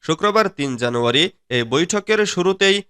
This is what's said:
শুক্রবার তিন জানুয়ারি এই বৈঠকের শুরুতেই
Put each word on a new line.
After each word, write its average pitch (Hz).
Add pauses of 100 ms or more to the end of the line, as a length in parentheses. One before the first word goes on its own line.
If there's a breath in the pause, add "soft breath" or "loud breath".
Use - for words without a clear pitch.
শুক্রবার 208
তিন 139
জানুয়ারি 120 (200)
এই 123
বৈঠকের 196
শুরুতেই 196